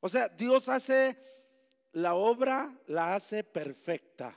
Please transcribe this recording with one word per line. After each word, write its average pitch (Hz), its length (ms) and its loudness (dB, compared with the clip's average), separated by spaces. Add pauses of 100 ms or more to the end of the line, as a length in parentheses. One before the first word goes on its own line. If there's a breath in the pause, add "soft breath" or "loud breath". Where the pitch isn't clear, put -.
O 185 100 -4
sea, 226 180 0
Dios 254 400 2
hace 262 480 2 (760 soft breath)
la 170 220 0
obra, 262 720 0
la 165 280 -2
hace 208 280 -6
perfecta. 147 960 -8